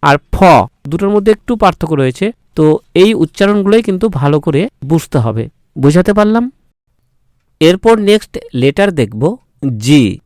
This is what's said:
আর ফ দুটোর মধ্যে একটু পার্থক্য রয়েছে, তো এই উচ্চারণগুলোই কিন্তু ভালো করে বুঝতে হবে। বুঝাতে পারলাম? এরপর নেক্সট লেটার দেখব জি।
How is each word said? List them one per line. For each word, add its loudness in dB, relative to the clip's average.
আর 2
ফ -6
দুটোর -4
মধ্যে 0
একটু -2
পার্থক্য -2
রয়েছে, -2
তো 0
এই 4
উচ্চারণগুলোই 0
কিন্তু -4
ভালো -2
করে -2
বুঝতে -2
হবে। -2
বুঝাতে 2
পারলাম? 2
এরপর 2
নেক্সট 0
লেটার 0
দেখব -4
জি। 2